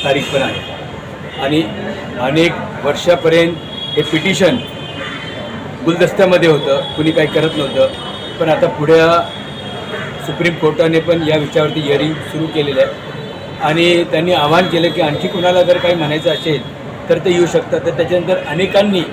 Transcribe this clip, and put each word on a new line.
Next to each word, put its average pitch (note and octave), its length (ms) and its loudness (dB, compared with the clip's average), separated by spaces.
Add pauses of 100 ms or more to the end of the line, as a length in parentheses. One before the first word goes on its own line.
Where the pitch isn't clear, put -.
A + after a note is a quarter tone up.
तारीख C#3 180 2
पण C3+ 200 -2
आहे - 180 -4 (800)
आणि D3+ 200 0 (580)
अनेक D3+ 320 2 (320)
वर्षापर्यंत E3 680 2 (440)
हे D3+ 60 2
पिटिशन D#3+ 540 2 (1300)
गुलदस्त्यामध्ये F3 640 4
होतं, C#3+ 320 2
कुणी D#3 300 -2
काही D#3 160 2
करत D3 300 0
नव्हतं, C3 320 2 (520)
पण D#3+ 80 2
आता D3+ 180 4
पुढे D#3 320 4 (1300)
सुप्रीम E3+ 280 -2
कोर्टाने D#3+ 460 2
पण E3 280 0
या D#3 80 2
विषयावरती D3+ 440 0
हिअरिंग D3+ 320 0
सुरू D#3 340 -6
केलेलं C#3+ 340 0
आहे C#3 100 4 (720)
आणि E3+ 420 2
त्यांनी E3 280 0
आवाहन F3 340 2
केलं E3 220 2
की D#3+ 120 -2
आणखी D#3 280 0
कुणाला F3+ 340 2
जर F3 160 4
काही F3 160 2
म्हणायचं D#3+ 360 0
असेल D3 300 0 (480)
तर D#3+ 100 4
ते F3+ 120 2
येऊ F3 160 6
शकतात. E3 400 0
तर E3+ 40 2
त्याच्यानंतर F3 460 0 (120)
अनेकांनी F#3+ 520 2 (120)